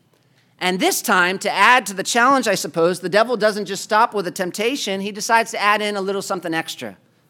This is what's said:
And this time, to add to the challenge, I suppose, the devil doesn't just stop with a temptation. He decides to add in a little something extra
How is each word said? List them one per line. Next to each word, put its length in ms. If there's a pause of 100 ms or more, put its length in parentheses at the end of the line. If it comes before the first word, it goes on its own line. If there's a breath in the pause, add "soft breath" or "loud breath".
(640)
And 160
this 220
time, 380
to 120
add 360
to 80
the 80
challenge, 440
I 60
suppose, 460
the 100
devil 260
doesn't 300
just 180
stop 300
with 140
a 40
temptation. 680
He 100
decides 400
to 80
add 220
in 140
a 60
little 200
something 320
extra 440 (320)